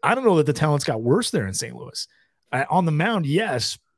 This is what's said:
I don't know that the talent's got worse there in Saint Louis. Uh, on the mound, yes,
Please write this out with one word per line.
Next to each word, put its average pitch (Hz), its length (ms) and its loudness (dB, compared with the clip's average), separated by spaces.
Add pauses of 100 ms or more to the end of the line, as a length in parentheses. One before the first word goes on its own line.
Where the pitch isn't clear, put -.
I 180 100 4
don't 262 100 -2
know 196 120 6
that 151 100 4
the 147 60 2
talent's 147 320 0
got 113 180 -4
worse 151 300 2
there 117 160 -2
in 95 60 -6
Saint - 200 -8
Louis. - 320 -12 (460)
Uh, 131 180 0
on 180 140 4
the 160 80 2
mound, 175 340 0
yes, 147 500 0 (220)